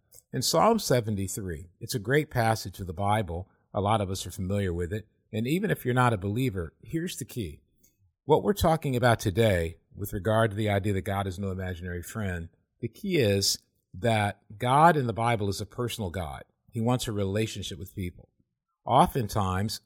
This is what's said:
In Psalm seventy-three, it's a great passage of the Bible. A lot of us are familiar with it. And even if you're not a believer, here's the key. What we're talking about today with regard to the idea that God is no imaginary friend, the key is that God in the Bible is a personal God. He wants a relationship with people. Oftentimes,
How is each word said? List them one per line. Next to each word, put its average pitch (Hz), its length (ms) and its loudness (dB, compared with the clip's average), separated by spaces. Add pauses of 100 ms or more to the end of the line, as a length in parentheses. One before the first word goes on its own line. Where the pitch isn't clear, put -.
(320)
In 131 100 -4
Psalm 208 380 4
seventy-three, 98 880 -2 (100)
it's - 160 -8
a 117 40 -4
great 135 300 0
passage 113 500 0
of 95 80 -6
the 90 60 -8
Bible. 98 540 0 (260)
A 104 80 0
lot 104 200 2
of 92 100 -2
us - 160 -6
are 87 40 -10
familiar 98 420 -2
with 87 200 -4
it. 107 140 -8 (240)
And 113 160 -2
even 180 240 0
if - 120 -4
you're 123 100 0
not 123 200 4
a 104 40 0
believer, 101 560 -2 (100)
here's 165 340 -6
the - 80 -10
key. 87 360 -10 (640)
What 151 180 4
we're 202 100 2
talking 156 420 2
about 120 240 4
today 92 580 2 (180)
with 95 160 -10
regard 107 400 2
to 98 60 -6
the 107 120 0
idea 101 240 2
that 95 100 0
God 98 220 -2
is 95 140 -6
no 98 120 -4
imaginary 90 500 -8
friend, 90 480 -6 (320)
the 113 80 -6
key 185 280 -4
is 101 420 2 (380)
that 107 440 0 (160)
God 151 400 6
in 127 100 0
the 110 60 -2
Bible 113 340 0
is 98 140 -4
a 98 40 -8
personal 113 440 -6
God. 82 340 -6 (260)
He 113 120 -6
wants 123 260 0
a 113 60 -4
relationship 101 680 -2
with - 160 -16
people. 90 320 -8 (580)
Oftentimes, 107 1000 2